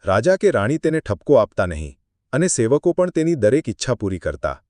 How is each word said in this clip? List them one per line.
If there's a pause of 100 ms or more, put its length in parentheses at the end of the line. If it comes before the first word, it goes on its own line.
રાજા
કે
રાણી
તેને
ઠપકો
આપતા
નહીં (400)
અને
સેવકો
પણ
તેની
દરેક
ઈચ્છા
પૂરી
કરતા. (140)